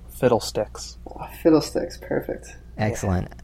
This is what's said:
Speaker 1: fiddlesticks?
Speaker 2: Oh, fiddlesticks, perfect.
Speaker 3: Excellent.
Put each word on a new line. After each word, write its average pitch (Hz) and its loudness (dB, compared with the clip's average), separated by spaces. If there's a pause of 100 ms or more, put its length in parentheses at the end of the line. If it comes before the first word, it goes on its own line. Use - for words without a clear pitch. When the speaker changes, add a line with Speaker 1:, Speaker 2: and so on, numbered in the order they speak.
(100)
Speaker 1:
fiddlesticks? - 0
Speaker 2:
Oh, - -12 (160)
fiddlesticks, - 4
perfect. - -6 (220)
Speaker 3:
Excellent. 101 0 (120)